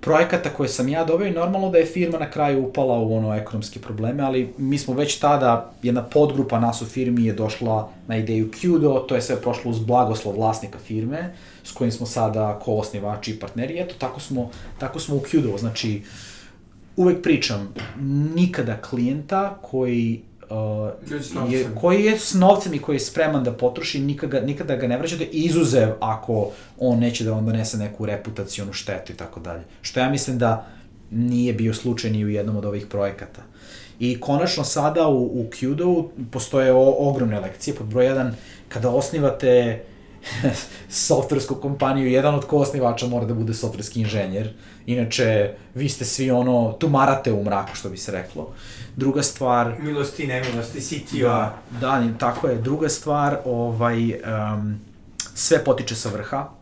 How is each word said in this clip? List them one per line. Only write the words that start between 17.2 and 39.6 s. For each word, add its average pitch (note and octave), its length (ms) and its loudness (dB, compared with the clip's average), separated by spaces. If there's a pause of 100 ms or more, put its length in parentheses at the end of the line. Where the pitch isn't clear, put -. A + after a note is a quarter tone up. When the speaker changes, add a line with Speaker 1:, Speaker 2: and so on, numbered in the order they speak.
Speaker 1:
pričam, A2+ 520 0 (600)
nikada E3+ 420 0
klijenta D3 840 -2
koji, A#2+ 600 0 (280)
uh, G#2+ 580 -4
Speaker 2:
Dođe C#3+ 160 -6
s B2 60 -12
Speaker 1:
je, - 40 -12
Speaker 2:
novcem. A#2+ 460 -2
Speaker 1:
koji F#3+ 240 4
je A3 140 4
s - 160 -2
novcem F#3+ 400 6
i C#3+ 40 -2
koji D3 180 -2
je B2+ 40 0
spreman D3+ 440 0
da A#2+ 80 0
potroši, B2 480 -2
nikada, C#3 400 -2
nikada C#3 360 -4
ga B2+ 100 -2
ne B2 120 0
vraćate, E3 260 -4
izuzev D3+ 640 4 (120)
ako A2 500 -2 (280)
on B2 200 4
neće A#2 260 2
da A2 80 0
vam A2 140 0
donese A2+ 320 0
neku G#2 280 -6
reputacionu G2+ 680 -6
štetu - 400 -8
i - 40 -14
tako - 240 -14
dalje. E2+ 220 -10 (200)
Što - 180 -4
ja C3 100 2
mislim C3+ 280 -2
da A2+ 280 2 (440)
nije A#2+ 420 2
bio A2 220 0
slučaj A#2 360 -2
ni G#2+ 140 0
u G#2 40 0
jednom G#2 280 -2
od G2+ 80 -4
ovih G#2 220 -4
projekata. - 560 -4 (560)
I B2 220 0
konačno D3 440 0
sada D#3 440 2
u, C3 140 4
u B2 280 -2
Qdo D#3+ 580 0 (220)
postoje C3 420 4
o, C3 260 8
ogromne B2+ 420 2
lekcije. F#2+ 340 -6
Pod A2+ 120 -8
broj B2 200 4
jedan, C3 280 2 (340)
kada A#2+ 220 0
osnivate C3 960 4 (480)